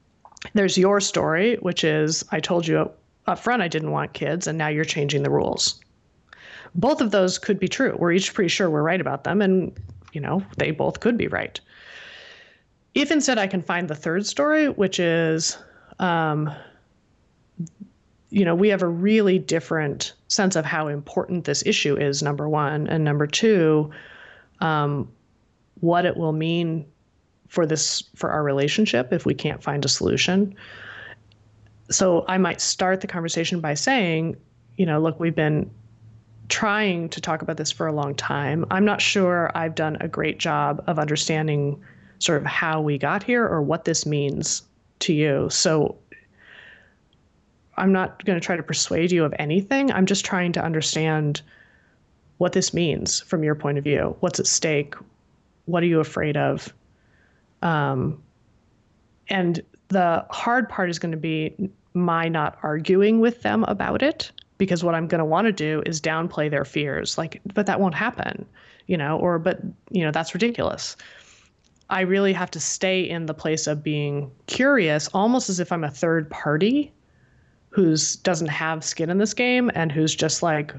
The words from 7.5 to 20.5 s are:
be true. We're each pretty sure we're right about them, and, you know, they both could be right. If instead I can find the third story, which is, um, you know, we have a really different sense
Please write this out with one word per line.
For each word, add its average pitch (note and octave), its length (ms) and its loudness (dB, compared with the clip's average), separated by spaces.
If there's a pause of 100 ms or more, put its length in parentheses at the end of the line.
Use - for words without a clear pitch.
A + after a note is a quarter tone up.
be F#3 100 -2
true. - 300 0
We're E3+ 140 2
each F#3+ 220 0
pretty F#3+ 140 2
sure F3 220 0
we're D3+ 120 2
right E3+ 180 2
about C#3+ 240 -4
them, F#3+ 180 2
and, F#3+ 300 2 (400)
you D#3 80 -8
know, F3+ 220 -2 (140)
they D3 140 0
both D3+ 300 -2
could A#3+ 160 2
be - 120 -2
right. - 320 -6 (1300)
If C#4+ 160 0
instead A#3+ 280 2
I G3 80 2
can F#3+ 160 -2
find F3 260 -2
the D3+ 60 -4
third E3+ 320 -2
story, D4+ 420 2
which G3 300 0
is, E3 600 0 (400)
um, D#3+ 520 0 (1800)
you G3+ 140 2
know, E3+ 100 2
we G3 140 4
have F#3+ 140 2
a F3+ 60 2
really F#3+ 500 4
different D#3 720 -2 (160)
sense F#3+ 280 2